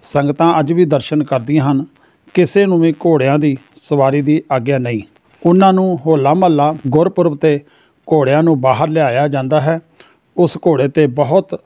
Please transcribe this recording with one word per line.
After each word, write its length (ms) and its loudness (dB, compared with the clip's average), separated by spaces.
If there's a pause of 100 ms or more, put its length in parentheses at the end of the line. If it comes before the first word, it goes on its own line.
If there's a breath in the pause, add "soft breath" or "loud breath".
ਸੰਗਤਾਂ 580 -2
ਅੱਜ 120 -2
ਵੀ 120 2
ਦਰਸ਼ਨ 400 -2
ਕਰਦੀਆਂ 460 -2
ਹਨ। 140 -2 (500 soft breath)
ਕਿਸੇ 320 2
ਨੂੰ 140 0
ਵੀ 120 2
ਘੋੜਿਆਂ 460 0
ਦੀ 180 0 (320)
ਸਵਾਰੀ 340 0
ਦੀ 200 0 (100)
ਆਗਿਆ 260 -2
ਨਹੀਂ। 220 -6 (460)
ਉਹਨਾਂ 260 4
ਨੂੰ 340 0
ਹੋਲਾ 280 2
ਮਹੱਲਾ 420 0 (120)
ਗੁਰਪੁਰਬ 460 0
'ਤੇ 260 0 (520 soft breath)
ਘੋੜਿਆਂ 300 2
ਨੂੰ 180 2
ਬਾਹਰ 280 0
ਲਿਆਇਆ 400 0
ਜਾਂਦਾ 320 -2
ਹੈ। 200 -2 (560 soft breath)
ਉਸ 300 0
ਘੋੜੇ 220 0
'ਤੇ 180 0
ਬਹੁਤ 580 -2